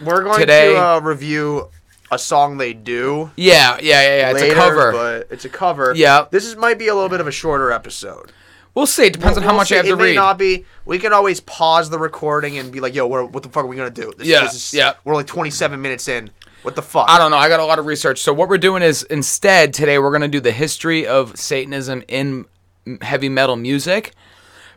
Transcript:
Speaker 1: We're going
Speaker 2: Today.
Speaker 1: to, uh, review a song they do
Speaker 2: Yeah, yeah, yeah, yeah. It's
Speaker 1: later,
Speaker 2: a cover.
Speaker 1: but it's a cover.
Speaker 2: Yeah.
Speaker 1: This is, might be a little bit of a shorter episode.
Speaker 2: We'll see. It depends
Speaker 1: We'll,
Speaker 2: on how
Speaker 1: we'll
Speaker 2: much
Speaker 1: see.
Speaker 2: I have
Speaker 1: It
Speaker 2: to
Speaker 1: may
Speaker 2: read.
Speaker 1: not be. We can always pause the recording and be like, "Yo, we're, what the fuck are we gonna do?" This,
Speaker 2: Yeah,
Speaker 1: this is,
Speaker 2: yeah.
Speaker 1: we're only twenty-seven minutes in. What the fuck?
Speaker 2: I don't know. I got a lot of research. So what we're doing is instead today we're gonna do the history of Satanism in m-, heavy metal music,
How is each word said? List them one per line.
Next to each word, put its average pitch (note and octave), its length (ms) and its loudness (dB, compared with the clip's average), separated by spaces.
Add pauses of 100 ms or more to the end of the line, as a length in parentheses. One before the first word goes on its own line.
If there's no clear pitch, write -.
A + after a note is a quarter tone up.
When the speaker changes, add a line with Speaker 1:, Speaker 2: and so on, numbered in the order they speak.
Speaker 1:
We're E3+ 220 -2
going G#3 160 2
Speaker 2:
Today. D3+ 360 6
Speaker 1:
to, F3+ 60 2
uh, E3+ 200 2
review D3+ 680 -4 (440)
a B2+ 60 0
song C#3+ 400 0
they B2 140 -4
do B2 640 -6
Speaker 2:
Yeah, D#3 460 6
yeah, D3 200 4
yeah, C#3 160 4
yeah. C3 120 2
It's C3 100 0
Speaker 1:
later, D3 120 2
Speaker 2:
a D#3 40 2
cover. D#3 360 4
Speaker 1:
but A#2 380 -4
it's B2+ 140 -14
a - 40 -14
cover. C#3+ 480 -2
Speaker 2:
Yeah. D3 340 6
Speaker 1:
This G3 160 0
is, A3+ 80 -14
might A3+ 240 -2
be A3+ 100 -8
a G#3 60 2
little F#3+ 140 -2
bit F3+ 120 -4
of E3 60 -6
a C#3+ 60 -8
shorter C#3 400 -2
episode. G#2+ 580 -12 (440)
Speaker 2:
We'll C#4 120 0
see. - 200 2
It F3+ 80 2
depends F3 220 2
Speaker 1:
We'll, G3+ 60 -2
Speaker 2:
on G3+ 60 0
how G#3 60 4
Speaker 1:
we'll G#3+ 80 2
Speaker 2:
much F#3 80 -4
Speaker 1:
see. G3+ 40 2
Speaker 2:
I F#3+ 40 4
have F#3 80 0
Speaker 1:
It G3 40 2
Speaker 2:
to F#3 60 2
Speaker 1:
may F3 140 -2
Speaker 2:
read. F3 60 2
Speaker 1:
not G3 220 2
be. F#3 280 -2 (180)
We F3+ 140 -6
can G#3 140 -4
always G3+ 280 2
pause D#3+ 500 0
the D#3+ 80 -6
recording D3+ 600 -6
and C3 120 -12
be C3+ 80 -14
like, C3 160 -6
"Yo, C3+ 120 -2
we're, B2+ 180 -4
what C3 180 -12
the C3+ 60 -16
fuck C#3+ 160 -4
are - 20 -8
we B2+ 80 -12
gonna C3 160 -8
do?" A#2 280 -12
This, C#3 100 -8
Speaker 2:
Yeah, D3+ 140 4
Speaker 1:
this - 120 -4
is, B2 200 -12
Speaker 2:
yeah. C3+ 180 0 (100)
Speaker 1:
we're D3+ 120 -4
only D3 100 -2
twenty-seven D3 560 -6
minutes C3 280 -8
in. A#2 220 -6 (320)
What A#2+ 140 -10
the D3+ 60 -6
fuck? - 260 0
Speaker 2:
I E3 100 8
don't D#3+ 120 4
know. D3+ 80 4
I D3 100 4
got E3 100 4
a D#3+ 60 -2
lot D#3 140 0
of D3+ 80 -6
research. D3 340 -2
So D3 140 0
what E3+ 160 0
we're F#3+ 80 2
doing F#3 240 0
is D#3 220 2
instead D#3 680 2
today C#3+ 260 2
we're C#3 140 2
gonna D3 160 0
do C#3+ 120 -4
the A#2+ 120 0
history D#3 540 -4
of C3+ 320 -2
Satanism C3+ 680 -8
in C3+ 380 -6 (420)
m-, B2 140 -14
heavy C3+ 300 -4
metal C3 260 0
music, C#3 560 -4 (640)